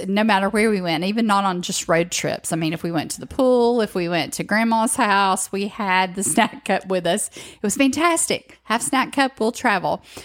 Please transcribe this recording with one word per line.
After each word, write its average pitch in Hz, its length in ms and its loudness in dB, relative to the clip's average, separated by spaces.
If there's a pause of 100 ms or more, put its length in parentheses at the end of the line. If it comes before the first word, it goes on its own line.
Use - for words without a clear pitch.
no 202 200 2
matter 196 240 2
where 214 200 2
we 202 120 0
went, 170 240 -2
even 220 220 0
not 196 180 2
on 180 160 -2
just - 260 -6
road 170 240 2
trips. - 400 -4
I 165 60 -2
mean, 160 160 -2
if 165 100 -6
we 170 80 -4
went 147 200 -4
to - 100 -10
the - 60 -12
pool, 247 520 2
if 208 160 -2
we 175 140 -2
went 165 240 -2
to - 100 -6
grandma's 226 540 0
house, 202 520 2
we 202 200 -4
had 185 460 0
the 190 80 -4
<laughs> - 100 -2
snack - 320 0
cup 190 220 -2
with 185 200 -2
us. 190 300 -2
It - 260 -12
was 208 140 -2
fantastic. 285 880 0
Have - 180 0
snack - 300 0
cup, 269 260 0
we'll 220 140 0
travel. 175 480 0 (240)